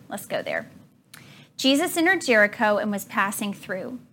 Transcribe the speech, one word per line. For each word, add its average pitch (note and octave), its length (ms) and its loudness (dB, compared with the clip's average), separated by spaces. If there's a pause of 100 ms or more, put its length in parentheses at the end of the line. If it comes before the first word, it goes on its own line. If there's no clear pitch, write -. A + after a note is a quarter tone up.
(100)
Let's G3 160 -10
go C#3+ 160 -4
there. D#2 260 -6 (880)
Jesus C#4+ 400 2
entered F4 240 4
Jericho G#3 560 4
and G#3+ 140 0
was G3+ 160 -4
passing G3+ 480 -2
through. F#3+ 440 -10 (140)